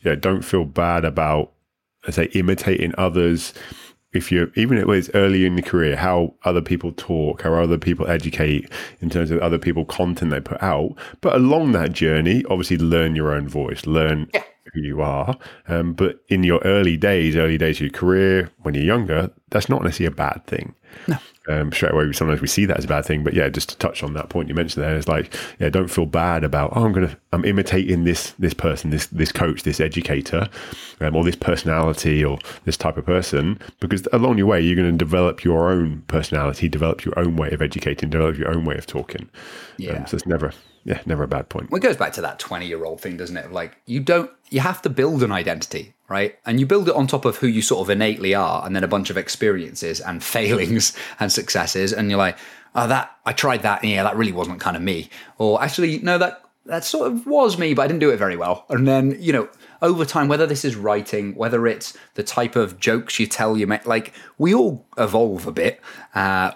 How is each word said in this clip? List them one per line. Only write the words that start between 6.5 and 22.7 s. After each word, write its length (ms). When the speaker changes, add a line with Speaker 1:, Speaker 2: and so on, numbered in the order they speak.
Speaker 1:
people 320
talk, 500
how 120
other 240
people 300
educate 600
in 100
terms 200
of 80
other 200
people 260
content 480
they 80
put 220
out. 340
But 160
along 360
that 200
journey, 580
obviously 280
learn 360
your 180
own 160
voice, 380
learn 480
Speaker 2:
Yeah. 80
Speaker 1:
who 80
you 200
are. 360
Um, 240
but 360
in 140
your 220
early 320
days, 400
early 220
days 180
of 60
your 80
career, 600
when 120
you're 100
younger, 460
that's 180
not 160
necessarily 280
a 40
bad 320
thing. 260
Speaker 2:
No. 120
Speaker 1:
Um, 240
straight 200
away, 200
sometimes 280
we 60
see 200
that 120